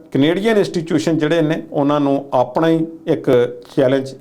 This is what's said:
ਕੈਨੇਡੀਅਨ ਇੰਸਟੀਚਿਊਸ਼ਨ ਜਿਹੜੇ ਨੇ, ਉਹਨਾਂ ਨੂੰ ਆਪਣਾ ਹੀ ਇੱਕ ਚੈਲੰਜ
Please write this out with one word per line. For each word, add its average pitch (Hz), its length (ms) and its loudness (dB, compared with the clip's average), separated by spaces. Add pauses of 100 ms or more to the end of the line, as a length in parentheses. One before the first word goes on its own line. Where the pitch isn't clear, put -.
(120)
ਕੈਨੇਡੀਅਨ 190 460 2
ਇੰਸਟੀਚਿਊਸ਼ਨ 165 600 -2
ਜਿਹੜੇ 160 240 0
ਨੇ, 160 200 -2 (100)
ਉਹਨਾਂ 147 280 0
ਨੂੰ 139 320 0
ਆਪਣਾ 131 360 0
ਹੀ 165 180 2 (200)
ਇੱਕ 127 500 0 (200)
ਚੈਲੰਜ 131 440 0